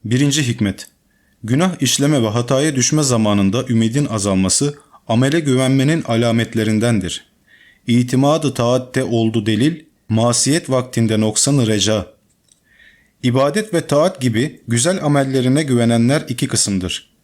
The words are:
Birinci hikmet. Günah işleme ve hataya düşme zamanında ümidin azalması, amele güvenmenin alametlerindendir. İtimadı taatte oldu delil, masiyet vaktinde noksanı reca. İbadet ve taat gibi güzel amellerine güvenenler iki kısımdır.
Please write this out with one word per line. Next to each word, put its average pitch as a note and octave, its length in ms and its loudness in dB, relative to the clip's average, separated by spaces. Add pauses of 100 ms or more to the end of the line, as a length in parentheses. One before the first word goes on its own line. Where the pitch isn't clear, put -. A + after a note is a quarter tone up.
Birinci C#3 420 0
hikmet. G#2 400 -4 (560)
Günah D#3 380 0
işleme C#3 420 0
ve A2 40 0
hataya C3 480 0
düşme D3+ 280 0
zamanında A2 640 2
ümidin A#2 360 0
azalması, G2+ 720 0 (320)
amele C3+ 320 2
güvenmenin C3+ 640 0
alametlerindendir. A2+ 1200 0 (640)
İtimadı C3 680 2
taatte B2+ 500 -2
oldu A2+ 420 0
delil, A#2 300 0 (340)
masiyet A#2+ 600 0
vaktinde A#2+ 500 0
noksanı A2 480 0
reca. G#2 400 0 (1160)
İbadet C#3 500 0
ve E3 140 -2
taat D#3 340 0
gibi B2 460 -2
güzel D#3+ 360 0
amellerine C3+ 600 0
güvenenler A#2+ 680 2
iki B2+ 180 -4
kısımdır. F#2+ 680 -4 (100)